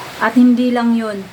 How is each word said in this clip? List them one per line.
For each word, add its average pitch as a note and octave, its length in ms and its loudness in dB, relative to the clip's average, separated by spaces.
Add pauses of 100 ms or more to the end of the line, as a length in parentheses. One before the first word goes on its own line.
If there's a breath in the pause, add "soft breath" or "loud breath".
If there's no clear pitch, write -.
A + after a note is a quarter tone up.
(180)
At A3+ 160 -2
hindi B3 400 4
lang A#3 240 0
yun, G#3+ 240 -6 (120)